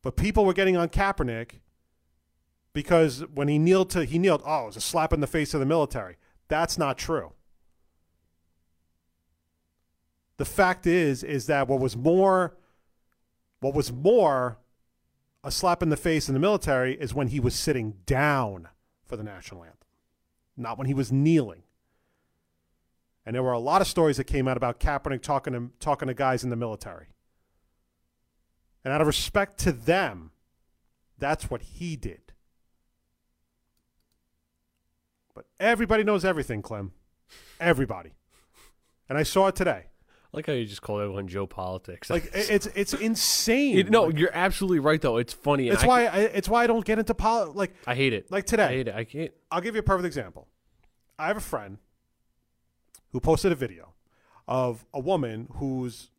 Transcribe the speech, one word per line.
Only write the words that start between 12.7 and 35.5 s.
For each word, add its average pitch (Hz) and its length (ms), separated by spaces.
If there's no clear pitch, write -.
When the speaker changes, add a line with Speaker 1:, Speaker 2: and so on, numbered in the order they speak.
Speaker 1:
what 139 120
was 127 200
more 139 640
a 139 100
slap 175 300
in 165 80
the 151 80
face 160 300
in 135 60
the 135 60
military 143 600
is 123 140
when 135 140
he 139 120
was 120 160
sitting 120 360
down 127 640
for 123 100
the 107 80
national 95 400
anthem, 82 240
not 117 200
when 131 100
he 135 60
was 131 180
kneeling. 135 520
And 110 100
there 127 80
were 127 100
a 117 60
lot 147 220
of 185 60
stories 156 300
that 131 80
came 135 240
out 127 80
about 120 240
Kaepernick 139 400
talking 139 320
to, 120 260
talking 143 300
to 123 40
guys 131 300
in 127 60
the 120 80
military. 104 500
And 135 80
out 151 60
of 156 80
respect - 520
to 180 120
them, 117 600
that's 147 320
what 123 120
he 170 340
did. - 380
But - 120